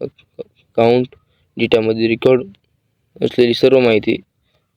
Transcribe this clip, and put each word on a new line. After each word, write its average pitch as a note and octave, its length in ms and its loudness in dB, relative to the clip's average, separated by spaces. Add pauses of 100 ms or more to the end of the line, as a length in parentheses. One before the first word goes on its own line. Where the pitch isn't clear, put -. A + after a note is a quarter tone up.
अकाउंट - 1080 -4 (500)
डेटामध्ये A2+ 520 -2
रेकॉर्ड A#2+ 360 0 (800)
असलेली A#2+ 300 0
सर्व C3 260 2
माहिती A2+ 360 0 (600)